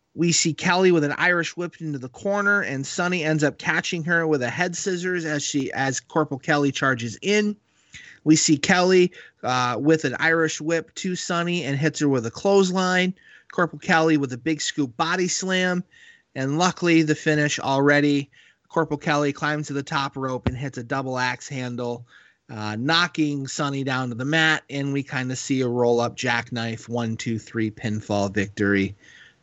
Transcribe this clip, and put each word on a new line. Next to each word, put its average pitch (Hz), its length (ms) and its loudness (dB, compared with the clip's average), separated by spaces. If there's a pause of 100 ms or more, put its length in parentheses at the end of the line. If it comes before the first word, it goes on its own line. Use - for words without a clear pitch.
(140)
We 170 180 2
see 156 220 0
Kelly 185 380 4
with 160 120 4
an 143 140 -2
Irish 175 380 0
whip 170 240 -8
into 151 180 -6
the 127 100 -10
corner, 202 540 0
and 135 240 -4
Sunny 180 380 -2
ends 156 200 2
up 139 140 0
catching 170 460 -4
her 165 220 0
with 147 160 2
a 120 80 -2
head 170 260 -2
scissors 180 500 -4
as 151 160 -4
she, 135 300 -4
as 135 280 -2
Corporal 147 380 -2
Kelly 147 340 0
charges 120 500 -2
in. 208 340 0 (680)
We 156 120 8
see 151 220 4
Kelly, 180 540 4 (300)
uh, 123 380 0
with 156 240 4
an 131 140 -2
Irish 160 420 2
whip 160 360 -2
to 185 200 -4
Sunny 175 480 -2
and 139 140 -2
hits 147 220 0
her 147 80 2
with 131 180 2
a 117 40 -6
clothesline. 185 840 2 (380)
Corporal 160 280 -2
Kelly 160 360 4
with 139 160 0
a 123 60 -8
big 156 240 -2
scoop 135 340 -4
body 180 320 0
slam, 185 560 -2 (500)
and 139 240 -2
luckily 170 440 4
the 151 120 2
finish 151 440 0
already. 143 720 4 (380)
Corporal 156 300 -2
Kelly 147 340 0
climbs 151 340 -4
to 143 80 -8
the 139 80 -4
top 139 340 -4
rope 131 300 -4
and 127 100 -4
hits 131 220 -8
a 123 40 -8
double 131 360 -4
axe 123 300 -4
handle, 120 580 -6 (440)
uh, 107 280 -8
knocking 151 680 0
Sunny 139 380 -4
down 131 240 -2
to 120 60 -6
the 120 100 -6
mat, 156 460 0
and 139 240 -4
we 139 80 -2
kinda 127 340 -6
see 131 240 -2
a 127 80 0
roll-up 120 480 2
jackknife, 117 720 -2
one, 117 280 -2
two, 113 220 -4
three 113 320 -4
pinfall 104 640 -2
victory. 98 600 0 (480)